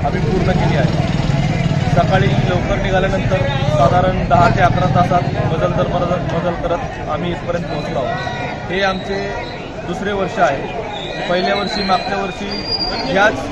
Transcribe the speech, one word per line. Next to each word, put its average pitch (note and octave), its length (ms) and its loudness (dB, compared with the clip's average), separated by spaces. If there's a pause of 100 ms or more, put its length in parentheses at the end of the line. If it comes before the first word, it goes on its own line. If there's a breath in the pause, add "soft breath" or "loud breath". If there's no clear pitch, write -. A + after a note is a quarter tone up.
आम्ही F3+ 140 0
पूर्ण D#3 320 2
केली D3+ 240 2
आहे. - 160 2 (960)
सकाळी F3+ 360 4
लवकर F#3 560 2
निघाल्यानंतर F#3+ 600 2 (340)
साधारण F3+ 520 2
दहा F3 280 6
ते G3 40 2
अकरा F3+ 340 4
तासात F3 580 2
बदल F3+ 200 0
दर F3 140 2
बदल, E3+ 520 -2
बदल E3+ 240 0
करत E3+ 460 -4
आम्ही E3 220 -2
इथपर्यंत E3+ 340 -4
पोहोचलो D3+ 340 -4
आहोत. - 760 -4
हे F#3+ 80 -2
आमचे G3 380 -2 (680)
दुसरे F#3 260 -4
वर्ष G3 260 -2
आहे. D3 240 2 (680)
पहिल्या F#3 260 0
वर्षी, G3+ 280 -2
मागच्या G3 400 0
वर्षी G3 240 -6 (680)
याच G#3 180 4 (180)